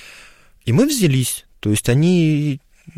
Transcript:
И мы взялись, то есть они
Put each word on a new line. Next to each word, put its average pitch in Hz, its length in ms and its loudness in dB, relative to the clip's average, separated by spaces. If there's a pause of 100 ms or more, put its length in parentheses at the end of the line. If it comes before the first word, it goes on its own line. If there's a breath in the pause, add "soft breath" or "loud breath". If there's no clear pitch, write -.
(640 loud breath)
И 113 60 -2
мы 220 160 4
взялись, 165 580 -2 (140)
то 104 100 -4
есть 104 200 -2
они 151 720 0 (360)